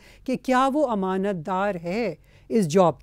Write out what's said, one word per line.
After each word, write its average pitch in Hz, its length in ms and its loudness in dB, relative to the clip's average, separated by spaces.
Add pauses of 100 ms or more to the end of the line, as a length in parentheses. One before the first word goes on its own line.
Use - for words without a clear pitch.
(260)
कि 262 120 -2
क्या 254 300 2
वो 277 200 0
अमानतदार 190 920 -2
है 175 380 -6 (340)
इस 226 180 2
जॉब 180 340 4